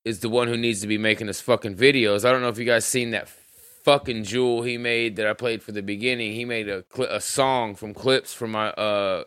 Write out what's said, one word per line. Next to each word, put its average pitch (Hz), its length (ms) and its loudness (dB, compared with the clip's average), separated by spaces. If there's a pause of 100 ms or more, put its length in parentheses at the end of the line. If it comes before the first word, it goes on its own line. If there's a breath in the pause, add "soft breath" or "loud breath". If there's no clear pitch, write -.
is 113 160 -4
the 120 80 -2
one 120 220 2
who 120 80 0
needs 117 240 0
to 104 60 -4
be 107 100 2
making 107 320 2
us 95 100 -6
fucking 110 360 0
videos. 110 500 4
I 127 80 6
don't 127 80 2
know 123 80 -2
if 110 100 -4
you 120 60 -6
guys 117 180 4
seen 120 280 -2
that 107 180 -4 (540)
fucking 143 400 2
jewel 117 380 2
he 120 160 -4
made 117 380 -2
that 107 100 0
I 107 80 2
played 113 300 -4
for - 80 -14
the 104 100 -6
beginning. 107 520 -2
He 117 120 -8
made 113 240 -4
a 95 140 -6
cli-, - 260 -4
a 104 100 -4
song 127 540 0
from 107 220 -12
clips 127 360 0
from 113 200 -8
my, 107 220 -2
uh, 101 540 -2